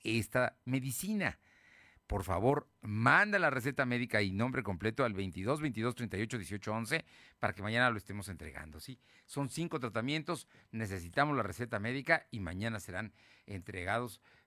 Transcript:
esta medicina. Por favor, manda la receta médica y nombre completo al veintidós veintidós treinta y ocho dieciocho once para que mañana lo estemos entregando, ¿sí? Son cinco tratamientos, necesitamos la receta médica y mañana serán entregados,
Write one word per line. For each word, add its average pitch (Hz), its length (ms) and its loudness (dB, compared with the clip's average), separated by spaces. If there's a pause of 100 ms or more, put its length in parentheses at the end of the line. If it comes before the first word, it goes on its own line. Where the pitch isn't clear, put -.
esta 113 640 0
medicina. 135 720 -2 (680)
Por 95 200 -2
favor, 107 420 2 (140)
manda 143 580 4
la 165 100 4
receta 131 360 0
médica 120 360 2
y 98 100 2
nombre 123 300 0
completo 107 440 0
al 110 80 0
veintidós 95 480 -2
veintidós 120 340 0
treinta 95 220 -4
y 104 60 0
ocho 117 140 -4
dieciocho 101 360 -6
once 113 320 -2 (340)
para - 140 2
que 101 80 -10
mañana 117 280 4
lo 110 80 2
estemos 98 300 -8
entregando, 78 540 -10
¿sí? - 180 -14 (260)
Son 143 220 -4
cinco 160 320 -4
tratamientos, 131 680 -2 (220)
necesitamos 110 640 0
la 113 60 4
receta 110 360 -4
médica 131 500 0
y 110 120 -6
mañana 101 400 -2
serán 98 320 -8 (320)
entregados, 98 720 -4 (280)